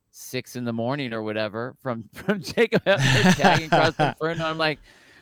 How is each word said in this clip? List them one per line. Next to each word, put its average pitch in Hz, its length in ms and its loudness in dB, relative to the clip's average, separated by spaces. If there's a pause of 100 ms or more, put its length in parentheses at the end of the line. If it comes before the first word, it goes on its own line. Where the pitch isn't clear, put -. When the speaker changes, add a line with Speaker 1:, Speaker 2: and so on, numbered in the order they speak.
(120)
Speaker 1:
six - 440 -10
in 123 100 -6
the 117 80 -4
morning 120 400 -4
or 113 100 -6
whatever 107 580 -6
from, 117 280 -6
<laughs> - 40 -20
from 202 280 -4
Jacob - 420 0
Hepner 175 520 4
tagging 160 340 2
Cross 160 260 4
Speaker 2:
<laughs> - 40 -6
Speaker 1:
Inferno. 160 460 -2
I'm 160 120 -4
like, 156 220 0 (420)